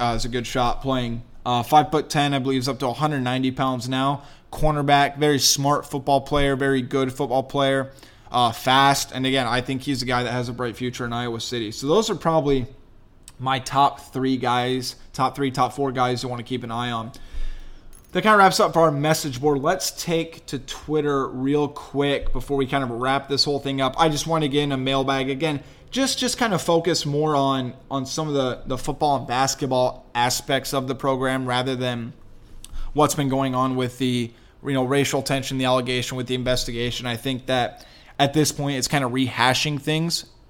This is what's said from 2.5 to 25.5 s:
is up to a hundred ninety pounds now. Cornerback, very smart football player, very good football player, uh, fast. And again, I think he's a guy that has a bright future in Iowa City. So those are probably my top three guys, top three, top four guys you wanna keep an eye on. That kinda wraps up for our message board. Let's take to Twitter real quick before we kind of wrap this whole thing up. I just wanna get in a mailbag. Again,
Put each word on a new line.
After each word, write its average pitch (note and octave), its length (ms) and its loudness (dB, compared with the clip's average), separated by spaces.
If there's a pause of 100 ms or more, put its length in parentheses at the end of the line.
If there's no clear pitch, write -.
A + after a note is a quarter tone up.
is B2+ 60 0
up B2 120 -4
to C3+ 80 0
a A#2+ 40 0
hundred D3 280 0
ninety B2+ 320 0
pounds B2+ 360 -2
now. C3+ 360 0 (260)
Cornerback, C#3+ 680 4
very D3 200 4
smart C#3+ 500 2
football C#3+ 320 2
player, C#3 360 2
very C3+ 260 2
good C3 300 0
football C3 320 0
player, C3+ 480 0 (400)
uh, A#2+ 180 2
fast. - 600 4
And C3 120 -4
again, C3 220 0
I A#2+ 140 0
think C3 220 -4
he's C3+ 200 -2
a A#2+ 40 -6
guy B2 180 0
that A#2 80 -2
has B2 160 -2
a B2+ 40 -8
bright A#2+ 240 -6
future B2 280 -4
in A#2 80 -6
Iowa A#2 260 -4
City. A2+ 320 -6
So C3+ 160 -8
those G#3+ 240 2
are F#3 60 -2
probably C#3+ 500 2 (720)
my C3 220 -2
top - 400 2 (120)
three C3 260 0
guys, B2 580 -2 (160)
top C3+ 240 -2
three, C#3 160 0
top B2+ 220 0
four C#3 180 -2
guys B2 300 0
you C3 60 -6
wanna A#2+ 140 -6
keep B2 220 -6
an A2+ 80 -8
eye A#2+ 180 -4
on. A#2 220 -6 (1000)
That F3+ 100 0
kinda G#3+ 160 6
wraps F#3+ 220 6
up E3 120 4
for E3 80 4
our D#3+ 100 6
message C#3+ 520 0
board. C#3+ 180 4
Let's F3+ 300 0 (120)
take E3 440 -4
to C#3+ 120 -8
Twitter C#3+ 720 -2
real C#3 400 0
quick C#3+ 640 0
before C#3 240 0
we C#3 100 2
kind C#3 160 0
of B2 80 -2
wrap C3 380 0
this C#3 160 0
whole C#3+ 160 0
thing C3+ 200 -4
up. C3 200 0
I D#3+ 80 6
just D3 180 -2
wanna D#3+ 220 0
get C#3+ 140 2
in C#3+ 100 -2
a C3+ 60 -2
mailbag. C3+ 500 0
Again, C#3+ 320 -2 (300)